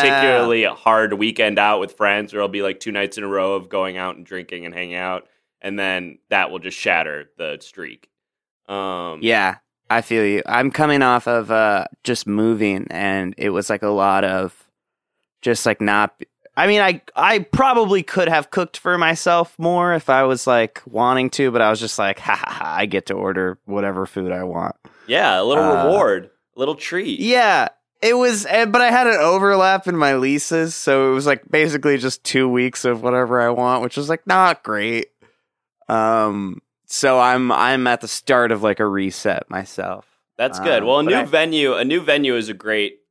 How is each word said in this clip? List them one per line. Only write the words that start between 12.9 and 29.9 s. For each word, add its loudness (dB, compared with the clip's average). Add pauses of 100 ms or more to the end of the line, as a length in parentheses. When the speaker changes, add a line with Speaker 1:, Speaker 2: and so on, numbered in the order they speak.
Speaker 2:
and -4
it -2
was, -4
like, -4
a 0
lot 2
of -4 (760)
just, 0
like, 0
not -4
b-, -18 (320)
I 2
mean, 2
I, 0 (120)
I 2
probably 2
could -2
have 0
cooked -4
for -2
myself 0
more 0
if -4
I 4
was, 0
like, 2
wanting 0
to, 0
but 2
I 4
was 0
just -6
like, -2
"Ha, -2
ha, -6
ha, -8
I 0
get -4
to -6
order -4
whatever -4
food -6
I -6
want." -6 (320)
Speaker 1:
Yeah, 2
a 0
little 2
Speaker 2:
Uh, 2
Speaker 1:
reward, 2 (260)
a -10
little -2
treat. -8
Speaker 2:
Yeah, 2 (340)
it 4
was, 0
eh, 2
but 2
I 4
had 4
an 4
overlap 2
in -2